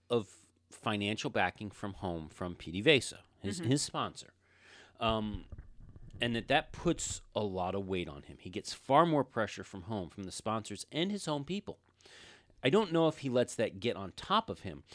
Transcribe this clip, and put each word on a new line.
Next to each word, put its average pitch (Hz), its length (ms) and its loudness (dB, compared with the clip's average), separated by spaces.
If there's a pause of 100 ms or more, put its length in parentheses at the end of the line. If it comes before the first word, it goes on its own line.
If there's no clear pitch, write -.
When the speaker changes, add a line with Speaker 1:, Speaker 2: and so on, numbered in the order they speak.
(100)
Speaker 1:
of 117 180 2 (420)
financial 107 600 -2
backing 101 400 0
from 98 240 -8
home 85 340 -4
from 90 260 -6
P 80 160 -10
D, 92 120 -2
his, 139 320 6 (300)
Speaker 2:
Mm-hmm. 131 260 -4
Speaker 1:
his 143 120 4
sponsor. - 500 -6 (680)
Um, 107 440 0 (760)
and 120 140 2
that 113 140 -2
that 151 240 2
puts - 480 -2 (160)
a 104 40 2
lot 92 360 -2
of 98 100 -2
weight 90 220 -2
on 71 140 -12
him. - 180 -16
He 92 100 -12
gets 95 240 -6
far 151 320 6
more 156 160 4
pressure 104 400 -2
from 92 200 -12
home, 95 280 -4
from 98 140 -10
the 92 80 -8
sponsors 107 580 -6
and 165 220 -2
his 202 140 -6
home 147 180 -2
people. 190 340 -6 (840)
I 131 60 6
don't 196 220 6
know 165 140 6
if 156 120 2
he 135 120 -4
lets 120 240 4
that 98 240 -2
get 104 180 -2
on 98 200 -8
top - 340 0
of 92 100 -8
him, 76 220 -8 (120)